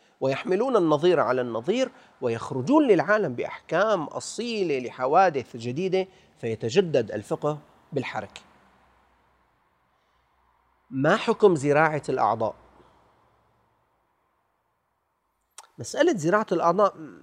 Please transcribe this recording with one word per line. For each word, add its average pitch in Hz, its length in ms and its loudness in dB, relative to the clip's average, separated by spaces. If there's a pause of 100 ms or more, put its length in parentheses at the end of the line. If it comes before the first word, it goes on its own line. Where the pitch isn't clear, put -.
(200)
ويحملون 185 560 0
النظير 160 440 2
على 127 200 0
النظير، 127 500 -2 (300)
ويخرجون 131 640 0
للعالم 185 480 2
بأحكام 175 680 -2
أصيلة 190 760 -4
لحوادث 135 800 0
جديدة، 175 520 -4 (320)
فيتجدد 123 720 0
الفقه 147 460 -6 (340)
بالحركة. 117 480 -8 (2500)
ما 143 260 2
حكم 214 380 2
زراعة 147 540 2
الأعضاء؟ 113 460 0 (3250)
مسألة 285 380 0
زراعة 180 360 0
الأعضاء 180 420 2 (280)